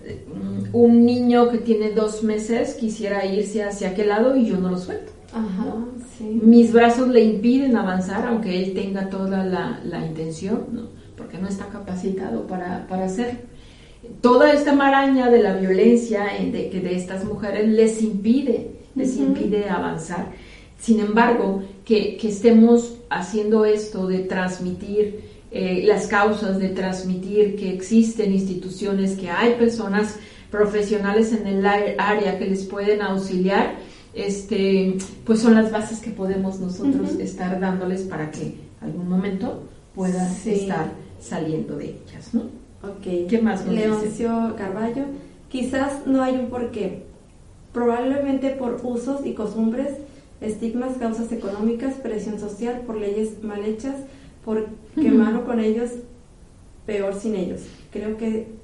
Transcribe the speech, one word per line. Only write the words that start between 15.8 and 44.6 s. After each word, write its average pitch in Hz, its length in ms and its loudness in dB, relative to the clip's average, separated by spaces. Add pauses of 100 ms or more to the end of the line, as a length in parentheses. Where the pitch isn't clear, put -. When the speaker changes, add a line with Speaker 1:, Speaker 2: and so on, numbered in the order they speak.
Speaker 1:
eh, - 140 -2
de, - 180 -4
que 185 100 -4
de 180 140 -2
estas 190 300 -6
mujeres 208 440 -2
les 220 340 4
impide, 220 680 2 (240)
les 262 220 -2
Speaker 2:
Ujú. 277 80 0
Speaker 1:
impide 208 440 0
avanzar. 170 580 -6 (520)
Sin 220 220 2
embargo, 208 640 2 (220)
que, 202 320 0
que 220 120 -4
estemos 233 680 6 (160)
haciendo 214 540 0
esto 214 420 0
de 185 140 -2
transmitir 185 1000 -4 (300)
eh, 185 360 -2
las 202 200 4
causas, 202 520 2
de 190 120 0
transmitir 185 840 0
que 190 160 -4
existen 220 600 2
instituciones, 190 840 -2
que 180 140 -8
hay 220 240 2
personas 214 600 0 (340)
profesionales 208 800 2
en 202 140 -2
el 196 200 2
a-, 202 320 2
área 202 400 0
que 190 80 -4
les 190 180 0
pueden 202 380 0
auxiliar, 190 720 0 (400)
este, 196 840 0 (260)
pues 220 160 4
son 226 140 8
las 214 160 4
bases - 300 -4
que - 100 -12
podemos 190 500 -4
nosotros 196 520 -2
Speaker 2:
Ujú. 190 80 -4
Speaker 1:
estar 185 400 -4
dándoles 185 420 -2
para 151 280 -8
que - 240 -10 (260)
algún 175 280 -8
momento 196 540 -4 (320)
puedan 185 400 -2
Speaker 2:
Sí. - 180 -6
Speaker 1:
estar 190 400 -4 (280)
saliendo 156 560 -6
de - 100 -10
ellas, - 460 -18
¿no? - 100 -2 (400)
Speaker 2:
Ok. 180 460 -6
Speaker 1:
¿Qué 226 140 0
más 196 220 0
nos 196 100 -2
dice? 220 140 0
Speaker 2:
Leoncio 226 680 -2
Carballo, 220 480 -6 (440)